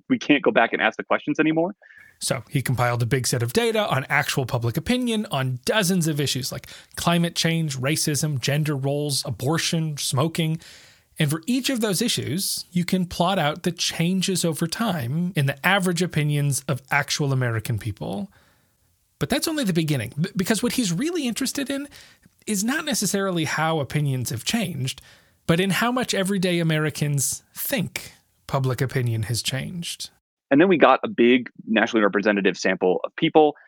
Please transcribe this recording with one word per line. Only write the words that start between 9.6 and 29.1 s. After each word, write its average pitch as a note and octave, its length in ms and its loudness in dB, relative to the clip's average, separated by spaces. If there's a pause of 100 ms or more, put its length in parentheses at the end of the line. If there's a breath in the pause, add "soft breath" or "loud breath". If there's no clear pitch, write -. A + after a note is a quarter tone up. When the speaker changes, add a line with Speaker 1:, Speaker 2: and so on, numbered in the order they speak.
Speaker 2:
smoking. D#3+ 640 0 (600 soft breath)
And D3+ 120 2
for D#3+ 160 -4
each B3+ 240 0
of B3+ 100 0
those G#3+ 220 0
issues, D#3 720 -2
you F3 120 2
can F3+ 220 0
plot F#3 320 0
out D#3 240 0
the F3 100 -2
changes F3 720 0
over E3 220 0
time E3+ 680 -2
in C#3+ 100 2
the - 200 -4
average F#3 360 2
opinions D3 640 0
of C3 240 -4
actual C#3+ 420 0
American A#2 460 -2
people. G#2+ 520 -8 (880)
But - 120 -2
that's C#4+ 180 -2
only D4+ 160 -2
the F#3+ 80 0
beginning, D3 480 0
b-, F3 140 -2
because G3 280 0
what A#3+ 100 0
he's G#3+ 200 0
really C#4+ 340 -2
interested B3+ 440 -4
in C#4 180 -6 (580 soft breath)
is G#3 180 -2
not D4 200 -2
necessarily G3 600 0
how D#3+ 340 0
opinions C3+ 520 -2
have A2 140 -6
changed, C3+ 560 -4 (460 soft breath)
but E3+ 140 2
in G3 100 0
how A#3 220 0
much B3+ 200 -2
everyday F#3+ 460 0
Americans D3+ 840 0 (120)
think - 580 -4 (340)
public C3 340 0
opinion A#2+ 440 -2